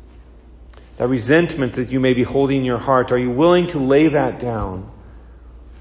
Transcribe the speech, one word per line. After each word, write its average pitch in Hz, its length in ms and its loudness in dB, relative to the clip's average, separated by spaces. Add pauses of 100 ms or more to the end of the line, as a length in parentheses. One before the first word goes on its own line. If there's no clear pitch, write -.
(960)
That 123 120 -2
resentment 131 680 0
that 120 160 -6
you 131 100 -2
may 131 140 2
be 123 80 0
holding 139 360 0
in 131 60 -2
your 123 140 -2
heart, 127 340 0
are 123 60 2
you 123 120 -2
willing 170 380 4
to 160 100 -6
lay 139 300 4
that 135 320 -2
down 101 500 -6 (920)